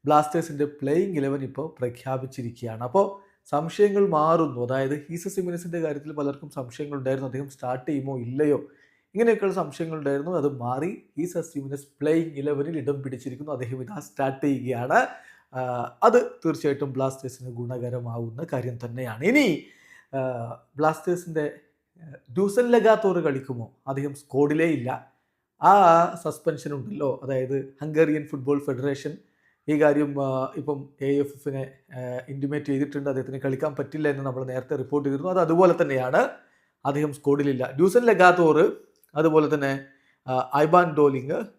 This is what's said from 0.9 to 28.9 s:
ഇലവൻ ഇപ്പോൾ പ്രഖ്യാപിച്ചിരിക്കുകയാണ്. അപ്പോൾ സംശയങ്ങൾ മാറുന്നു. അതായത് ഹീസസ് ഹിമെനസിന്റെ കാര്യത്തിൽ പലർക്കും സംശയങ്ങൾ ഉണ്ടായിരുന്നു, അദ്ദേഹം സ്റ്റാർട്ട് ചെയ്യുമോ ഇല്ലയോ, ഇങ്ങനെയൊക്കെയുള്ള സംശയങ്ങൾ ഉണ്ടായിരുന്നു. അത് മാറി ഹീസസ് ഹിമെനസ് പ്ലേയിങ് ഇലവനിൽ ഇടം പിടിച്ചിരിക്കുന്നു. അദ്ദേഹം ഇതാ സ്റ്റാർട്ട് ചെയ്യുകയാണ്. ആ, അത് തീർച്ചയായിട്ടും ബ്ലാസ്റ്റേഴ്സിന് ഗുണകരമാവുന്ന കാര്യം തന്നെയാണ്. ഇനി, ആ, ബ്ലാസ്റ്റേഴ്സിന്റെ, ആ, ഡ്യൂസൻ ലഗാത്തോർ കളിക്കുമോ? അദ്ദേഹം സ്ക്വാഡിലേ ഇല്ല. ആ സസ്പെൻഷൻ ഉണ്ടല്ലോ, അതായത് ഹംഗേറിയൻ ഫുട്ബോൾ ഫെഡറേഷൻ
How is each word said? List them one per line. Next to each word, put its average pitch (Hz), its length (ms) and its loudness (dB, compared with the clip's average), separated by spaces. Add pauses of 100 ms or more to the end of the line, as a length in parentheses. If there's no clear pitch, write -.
ഇലവൻ 139 260 -2
ഇപ്പോൾ 143 360 -10
പ്രഖ്യാപിച്ചിരിക്കുകയാണ്. 120 1040 -8
അപ്പോൾ 190 220 2 (440)
സംശയങ്ങൾ 196 600 2
മാറുന്നു. 156 520 2
അതായത് 135 480 -2
ഹീസസ് 170 300 -6
ഹിമെനസിന്റെ 175 400 -6
കാര്യത്തിൽ 151 340 -6
പലർക്കും 143 360 -6
സംശയങ്ങൾ 143 480 -10
ഉണ്ടായിരുന്നു, 135 300 -2
അദ്ദേഹം 135 220 -8
സ്റ്റാർട്ട് 131 420 -8
ചെയ്യുമോ 135 280 -4
ഇല്ലയോ, 131 380 0 (580)
ഇങ്ങനെയൊക്കെയുള്ള 214 400 2
സംശയങ്ങൾ 160 420 -4
ഉണ്ടായിരുന്നു. 143 340 -2
അത് 143 280 0
മാറി 135 460 -6 (120)
ഹീസസ് 165 380 -6
ഹിമെനസ് 139 320 -10 (140)
പ്ലേയിങ് 160 300 0
ഇലവനിൽ 143 460 -4
ഇടം 139 240 -4
പിടിച്ചിരിക്കുന്നു. 131 500 -10
അദ്ദേഹം 127 300 -8
ഇതാ 117 180 -12
സ്റ്റാർട്ട് 139 460 -4
ചെയ്യുകയാണ്. 131 640 0 (480)
ആ, 127 60 -6 (420)
അത് 240 420 4
തീർച്ചയായിട്ടും 143 480 -2
ബ്ലാസ്റ്റേഴ്സിന് 131 560 -6
ഗുണകരമാവുന്ന 120 1040 -8
കാര്യം 120 320 -6
തന്നെയാണ്. 120 400 -10
ഇനി, 220 380 2 (520)
ആ, 135 40 -2 (560)
ബ്ലാസ്റ്റേഴ്സിന്റെ, 156 760 -2 (520)
ആ, 151 100 -20 (200)
ഡ്യൂസൻ 202 380 2
ലഗാത്തോർ 214 480 6
കളിക്കുമോ? 131 520 -4 (160)
അദ്ദേഹം 139 260 -6
സ്ക്വാഡിലേ 147 520 2
ഇല്ല. 135 460 -4 (500)
ആ 170 120 8 (500)
സസ്പെൻഷൻ 151 500 -4
ഉണ്ടല്ലോ, 139 500 -4
അതായത് 135 580 -4
ഹംഗേറിയൻ 151 500 0
ഫുട്ബോൾ 143 280 -2
ഫെഡറേഷൻ 143 580 -6 (500)